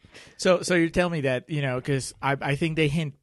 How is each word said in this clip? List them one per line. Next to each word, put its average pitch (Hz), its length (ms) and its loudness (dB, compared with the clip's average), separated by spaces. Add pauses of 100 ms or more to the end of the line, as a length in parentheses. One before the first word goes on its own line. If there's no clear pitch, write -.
(360)
So, 175 260 2
so 190 140 0
you're 165 140 4
telling 175 220 0
me 160 100 -4
that, 127 280 -2
you 147 120 -2
know, 127 180 -2
'cause 135 420 -2
I, 139 180 0
I 143 160 -2
think 160 200 -2
they 156 120 4
hint 147 340 -2